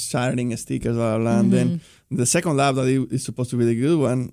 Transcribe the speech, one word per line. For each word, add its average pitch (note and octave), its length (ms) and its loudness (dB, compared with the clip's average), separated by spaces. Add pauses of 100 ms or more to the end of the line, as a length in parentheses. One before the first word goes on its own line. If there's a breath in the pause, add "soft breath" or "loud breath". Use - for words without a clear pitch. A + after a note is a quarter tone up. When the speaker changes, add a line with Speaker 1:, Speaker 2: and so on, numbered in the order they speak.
Speaker 1:
shining B2 480 -2
stickers, A#2 380 -4
blah, A2+ 220 0
blah, A2+ 60 0
blah. A#2 180 2
And - 120 4
then B2 140 2
Speaker 2:
Mm-hmm. - 480 -8
Speaker 1:
the A#2+ 100 0
second E3 320 0
lap C#3 180 2
that C3 120 0
is, C3 240 0
is C#3 120 -4
supposed B2 280 -6
to B2 60 -2
be A#2+ 80 4
the A#2 140 2
good D#3 200 2
one, B2+ 340 0